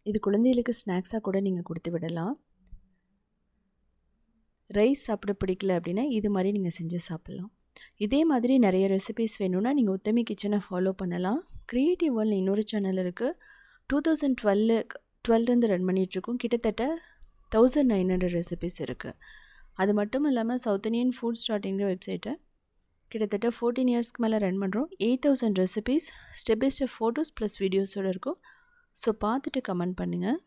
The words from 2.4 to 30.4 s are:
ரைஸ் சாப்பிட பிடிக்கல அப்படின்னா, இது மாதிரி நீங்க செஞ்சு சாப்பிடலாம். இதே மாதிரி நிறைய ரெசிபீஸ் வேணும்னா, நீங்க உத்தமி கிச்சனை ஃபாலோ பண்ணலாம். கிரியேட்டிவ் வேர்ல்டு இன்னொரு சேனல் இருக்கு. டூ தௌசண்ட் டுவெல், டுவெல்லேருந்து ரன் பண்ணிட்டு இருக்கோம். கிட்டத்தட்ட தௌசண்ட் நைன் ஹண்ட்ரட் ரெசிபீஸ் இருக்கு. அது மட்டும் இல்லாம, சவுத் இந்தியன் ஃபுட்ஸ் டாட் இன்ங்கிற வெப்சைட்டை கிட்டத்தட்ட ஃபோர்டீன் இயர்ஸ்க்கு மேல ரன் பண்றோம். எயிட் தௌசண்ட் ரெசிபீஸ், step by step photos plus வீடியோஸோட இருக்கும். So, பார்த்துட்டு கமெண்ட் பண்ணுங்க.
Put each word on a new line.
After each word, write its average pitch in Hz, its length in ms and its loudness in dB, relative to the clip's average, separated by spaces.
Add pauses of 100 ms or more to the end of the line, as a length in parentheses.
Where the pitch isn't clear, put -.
ரைஸ் 214 180 4
சாப்பிட 202 440 -2 (100)
பிடிக்கல 185 220 -2
அப்படின்னா, 185 420 0
இது 214 200 0
மாதிரி 196 220 2
நீங்க 196 180 0 (140)
செஞ்சு 165 120 -6
சாப்பிடலாம். - 580 -10 (420)
இதே 269 300 2
மாதிரி 262 320 4
நிறைய 190 300 4
ரெசிபீஸ் 208 500 0
வேணும்னா, 196 360 0
நீங்க 233 180 2
உத்தமி 214 320 0
கிச்சனை 208 360 -2 (100)
ஃபாலோ 185 200 0
பண்ணலாம். 185 540 -2 (300)
கிரியேட்டிவ் 311 400 0
வேர்ல்டு 214 240 2
இன்னொரு 196 300 2
சேனல் 196 300 -2
இருக்கு. 185 400 -2 (500)
டூ 285 140 0
தௌசண்ட் 294 400 2
டுவெல், 214 460 2 (400)
டுவெல்லேருந்து 233 400 4
ரன் 185 180 2
பண்ணிட்டு 185 260 2
இருக்கோம். 226 240 -4
கிட்டத்தட்ட 240 640 -2 (560)
தௌசண்ட் 247 360 6
நைன் 185 180 2
ஹண்ட்ரட் 180 320 0
ரெசிபீஸ் 175 400 -4
இருக்கு. - 340 -8 (580)
அது 196 200 2
மட்டும் 214 320 0
இல்லாம, 247 320 0
சவுத் 214 280 -2
இந்தியன் 240 360 0
ஃபுட்ஸ் 233 240 -4
டாட் 208 200 -2
இன்ங்கிற 196 320 0
வெப்சைட்டை 190 380 -6 (720)
கிட்டத்தட்ட 214 400 -2
ஃபோர்டீன் 240 380 0
இயர்ஸ்க்கு 240 320 0
மேல 220 200 0
ரன் 190 220 0
பண்றோம். 202 260 -2 (140)
எயிட் 254 260 2
தௌசண்ட் 233 340 2
ரெசிபீஸ், 220 520 0 (180)
step - 300 -2
by 269 100 4 (100)
step 262 80 0 (120)
photos 240 300 0 (120)
plus 214 60 -2 (120)
வீடியோஸோட 196 480 0
இருக்கும். 190 320 -4 (520)
So, - 300 -2
பார்த்துட்டு 247 460 -2
கமெண்ட் 180 240 -2
பண்ணுங்க. 180 560 -2